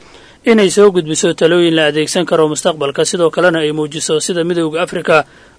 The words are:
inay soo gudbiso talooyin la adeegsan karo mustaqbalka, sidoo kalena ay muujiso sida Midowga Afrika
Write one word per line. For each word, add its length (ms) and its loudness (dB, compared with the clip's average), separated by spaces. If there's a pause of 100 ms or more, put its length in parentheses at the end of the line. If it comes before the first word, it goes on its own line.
(460)
inay 240 4
soo 220 4
gudbiso 440 -2
talooyin 400 2
la 160 2
adeegsan 320 -2
karo 240 2
mustaqbalka, 560 -4
sidoo 260 0
kalena 300 0
ay 120 -2
muujiso 480 -4
sida 240 -4
Midowga 380 -2
Afrika 440 0 (320)